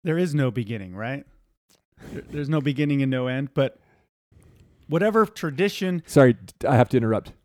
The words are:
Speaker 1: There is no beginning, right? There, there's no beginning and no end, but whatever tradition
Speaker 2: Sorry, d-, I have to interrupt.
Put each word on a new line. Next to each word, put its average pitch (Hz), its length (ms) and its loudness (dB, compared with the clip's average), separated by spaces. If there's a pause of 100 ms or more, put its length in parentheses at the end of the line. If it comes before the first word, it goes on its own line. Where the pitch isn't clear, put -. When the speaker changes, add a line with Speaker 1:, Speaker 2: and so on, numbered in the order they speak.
Speaker 1:
There 165 140 -2
is 175 160 -2
no 135 160 0
beginning, 98 440 -8
right? 123 300 -10 (880)
There, - 180 -12
there's 147 200 -8
no 156 100 0
beginning 143 400 0
and 135 100 0
no 127 160 -2
end, 131 280 -6
but 135 240 0 (1080)
whatever 208 380 2
tradition 180 800 -4
Speaker 2:
Sorry, 127 300 6
d-, - 340 -8
I 131 80 4
have 120 140 4
to 127 80 2
interrupt. 110 340 -2 (120)